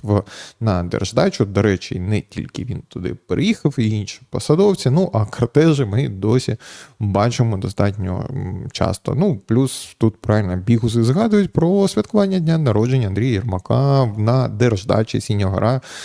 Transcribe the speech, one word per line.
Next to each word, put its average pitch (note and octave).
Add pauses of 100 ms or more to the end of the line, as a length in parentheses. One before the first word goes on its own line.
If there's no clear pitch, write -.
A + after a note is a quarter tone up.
в, G2+ (380)
на G2
держдачу. A2
До G2
речі, F#2+
не G2+
тільки -
він -
туди -
приїхав, D3
і A2
інші G#2 (100)
посадовці. E3+
Ну, E3+
а G#2
кортежі C#3
ми A2+
досі A2 (420)
бачимо G#2+
достатньо, G2
м, F#2+
часто. -
Ну, C#3+
плюс -
тут A2
правильно G2+
бігуси A2+
згадують G3+
про F#3+
святкування G3+
дня D#3+
народження B2
Андрія G#2
Єрмака A#2+ (100)
на A#2
держдачі G#2+
Сіня G2+
Гора, G2+ (240)